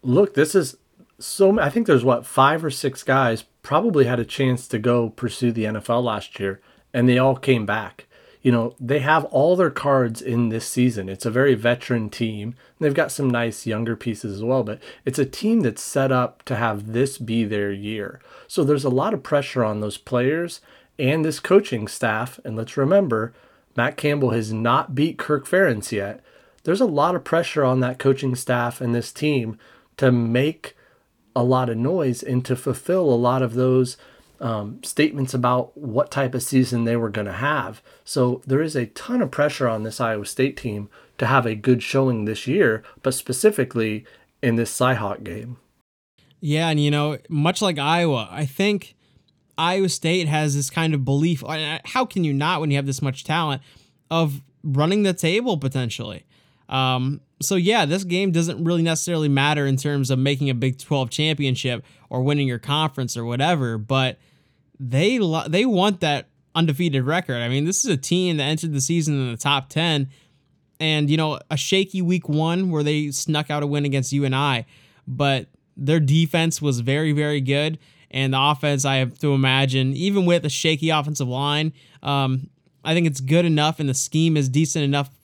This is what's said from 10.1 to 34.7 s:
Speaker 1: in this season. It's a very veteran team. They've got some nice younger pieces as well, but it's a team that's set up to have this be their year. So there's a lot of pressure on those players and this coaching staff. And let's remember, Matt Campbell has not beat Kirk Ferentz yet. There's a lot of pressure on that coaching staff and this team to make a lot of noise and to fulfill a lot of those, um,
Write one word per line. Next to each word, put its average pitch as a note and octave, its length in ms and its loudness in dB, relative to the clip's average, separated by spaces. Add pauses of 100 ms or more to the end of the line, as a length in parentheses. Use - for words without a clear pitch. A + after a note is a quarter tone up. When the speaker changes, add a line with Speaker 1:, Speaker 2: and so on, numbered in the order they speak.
Speaker 1:
in A#2+ 280 0
this A2 180 -4
season. A2+ 420 2
It's G2 160 -10
a A#2 60 -2
very C3 240 4
veteran A#2 560 -2
team. A2 460 -6 (240)
They've D3+ 120 2
got D#3 200 0
some C3+ 180 0
nice A#2 360 -2
younger A2+ 280 -2
pieces G#2+ 440 -6
as G#2 40 -6
well, B2 220 0
but G#2 180 -8 (220)
it's C#3 160 -4
a C#3 40 4
team A3 360 0
that's B2 200 0
set C3+ 300 -2
up B2 360 0
to A2 100 -4
have G#2+ 360 -6
this C3 260 -2
be A2+ 260 -2
their G2+ 260 -4
year. G2+ 500 -10 (280)
So E3 160 0
there's C#3 200 2
a C#3 60 2
lot D#3 240 0
of - 80 -6
pressure C#3 400 -2
on G#2+ 160 -2
those G#2+ 180 -6
players D3 640 -2 (380)
and D3+ 260 2
this D#3 140 -2
coaching D#3 480 2
staff. A2+ 580 -4
And A2+ 120 -8
let's A2+ 200 -6
remember, C#3 560 2 (440)
Matt B2 200 0
Campbell D3 340 0
has A2 220 -2
not A#2+ 440 0
beat D3+ 220 0
Kirk D3 280 -4
Ferentz D3+ 460 0
yet. G2+ 280 -6 (440)
There's F#3+ 160 0
a C4 40 6
lot E3 300 2
of E3 80 -4
pressure E3 400 0
on C3 160 4
that B2+ 220 -2
coaching C3+ 340 2
staff B2 460 -2
and A#2+ 120 -2
this A#2+ 200 -2
team B2 440 -2 (420)
to C3+ 120 4
make B2 640 0 (600)
a B2 80 2
lot B2+ 260 2
of A2+ 60 -2
noise C3+ 480 0
and B2+ 200 0
to B2+ 120 0
fulfill E3 480 -2
a C3+ 100 4
lot B2 260 2
of A#2 140 -2
those, B2+ 420 2 (420)
um, A2 440 -6